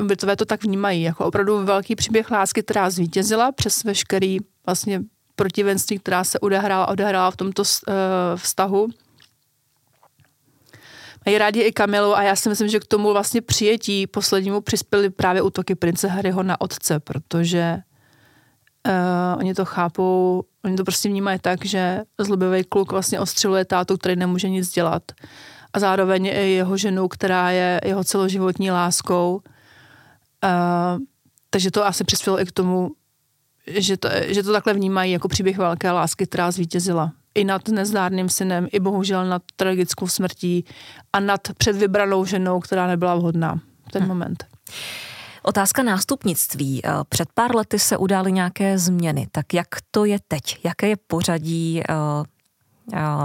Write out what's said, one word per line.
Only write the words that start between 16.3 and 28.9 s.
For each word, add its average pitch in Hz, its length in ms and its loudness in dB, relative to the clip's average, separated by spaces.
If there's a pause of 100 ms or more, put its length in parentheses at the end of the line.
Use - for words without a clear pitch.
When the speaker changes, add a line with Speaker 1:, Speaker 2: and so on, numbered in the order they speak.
Speaker 1:
na 180 180 -2
otce, 175 380 -2
protože, 170 800 -2 (1120)
eh, 180 500 0
oni 185 160 -2
to 190 120 0
chápou, 185 760 0 (220)
oni 185 100 -2
to 190 80 0
prostě 185 260 -2
vnímají 196 320 -2
tak, 180 240 -2
že 185 360 -2 (180)
zlobivý 190 440 2
kluk 190 280 0
vlastně 190 280 -2
ostřeluje 190 460 0
tátu, 185 320 0
který 185 180 -2
nemůže 180 340 0
nic 185 220 -2
dělat. 170 320 0 (720)
A 202 60 -2
zároveň 190 460 4
i 196 260 0
jeho 185 260 2
ženu, 190 300 0
která 180 440 0
je 180 340 2
jeho 196 180 0
celoživotní 190 680 0
láskou. 175 720 0 (1000)